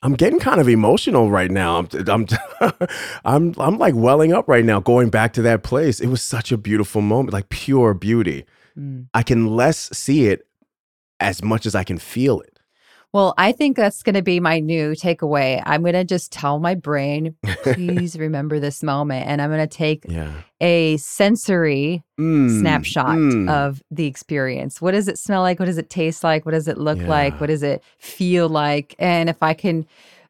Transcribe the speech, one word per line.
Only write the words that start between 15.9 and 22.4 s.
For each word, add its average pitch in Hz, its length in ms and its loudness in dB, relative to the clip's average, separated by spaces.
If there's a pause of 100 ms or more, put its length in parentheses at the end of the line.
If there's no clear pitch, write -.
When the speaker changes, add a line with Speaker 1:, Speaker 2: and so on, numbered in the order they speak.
Speaker 2:
just 180 260 -4
tell 143 280 -4
my 175 160 -2
brain, 151 680 -4
Speaker 1:
<laughs> 98 200 -4
Speaker 2:
"Please 175 560 -2
remember 151 420 -4
this 143 220 -6
moment." 143 440 -4
And 147 140 -4
I'm 147 80 -2
gonna 156 180 -2
take 156 400 -4
Speaker 1:
Yeah. 80 260 -6 (280)
Speaker 2:
a 165 380 2
sensory 170 1040 0 (180)
Speaker 1:
Mm, 139 400 2